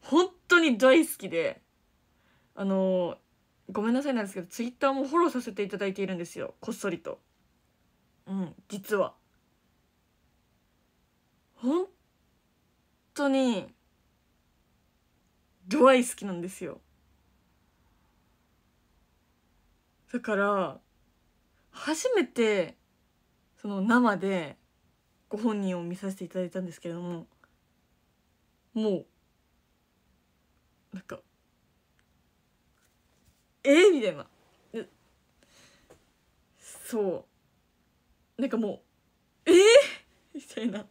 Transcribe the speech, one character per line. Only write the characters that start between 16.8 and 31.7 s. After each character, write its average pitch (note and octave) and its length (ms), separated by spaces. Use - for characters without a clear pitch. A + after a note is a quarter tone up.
だ B3 60
か A3+ 160
ら、 G3 460
初 - 400
め G4+ 140
て、 G#3+ 520
そ G#3 60
の、 G3 120
生 A3+ 360
で F3+ 400
ご G#3 100
本 G#3+ 220
人 F#3 180
を E3+ 40
見 E3+ 120
さ F#3+ 160
せ F#3+ 60
て - 80
い E3+ 40
た F#3 120
だ F3+ 40
い F3 60
た F#3 100
ん F#3 60
で E3 60
す - 80
け - 80
れ E3+ 60
ど F3 60
も、 F3 260
も A3 160
う、 F3 160
な F#3 80
ん - 40
か、 - 160